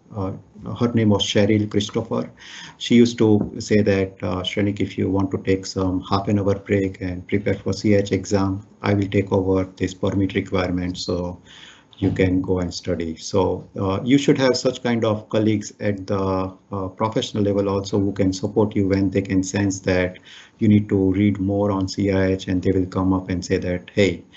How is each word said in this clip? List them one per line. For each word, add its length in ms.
uh, 200
her 140
name 180
was 140
Cheryl 480
Christopher. 580
She 160
used 220
to 420
say 220
that, 400
uh, 220
"Shrenik, 380
if 160
you 120
want 220
to 60
take 280
some 360
half 260
an 100
hour 180
break 440
and 300
prepare 240
for 180
C 240
H 160
exam, 560
I 120
will 140
take 240
over 320
this 160
permit 420
requirement. 640
So 420
you 140
can 300
go 180
and 140
study." 420
So, 520
uh, 240
you 140
should 200
have 200
such 260
kind 220
of 240
colleagues 500
at 260
the, 480
uh, 180
professional 540
level 260
also 300
who 120
can 220
support 420
you 140
when 200
they 120
can 220
sense 360
that 400
you 80
need 220
to 240
read 260
more 320
on 160
C 240
I 220
H, 160
and 120
they 160
will 80
come 160
up 160
and 140
say 160
that, 360
"Hey, 280